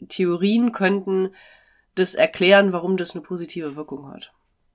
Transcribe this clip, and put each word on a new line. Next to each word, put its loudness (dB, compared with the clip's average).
Theorien 2
könnten 0
das 0
erklären, 4
warum -2
das -4
eine -10
positive -10
Wirkung -12
hat. -18